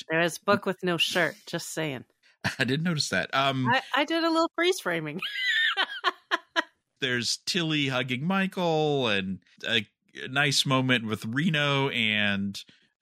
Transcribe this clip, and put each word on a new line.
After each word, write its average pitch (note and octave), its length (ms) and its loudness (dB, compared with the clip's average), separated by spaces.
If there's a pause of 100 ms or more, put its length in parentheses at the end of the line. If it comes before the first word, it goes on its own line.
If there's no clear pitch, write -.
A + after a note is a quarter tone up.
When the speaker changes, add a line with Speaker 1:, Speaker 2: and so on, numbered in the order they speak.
(100)
Speaker 1:
There D#3+ 100 2
is E3+ 180 0
Book G3+ 280 0
with F#3+ 160 -4
no F3+ 140 0
shirt. E3 400 0 (100)
Just - 260 -8
saying. D3+ 320 -4 (400)
Speaker 2:
<laughs> - 140 -6
I C3+ 60 2
didn't C3+ 180 0
notice E3 280 -2
that. F#2 220 -2
Um, C3+ 400 0
Speaker 1:
I, C4 100 2 (120)
I C#4 100 2
did E4 200 0
a E4 60 4
little E4 260 2
freeze F4 240 0
framing. E3 400 -4 (560)
<laughs> - 1200 -4
Speaker 2:
there's B2 460 0
Tilly D#3 420 0
hugging B2+ 360 -2
Michael, D#3+ 840 2
and F#2+ 320 0 (260)
a A2+ 200 0 (420)
nice C#3 380 2
moment B2+ 400 2
with G#2+ 180 -4
Reno C#3+ 640 0
and G#2 720 0 (400)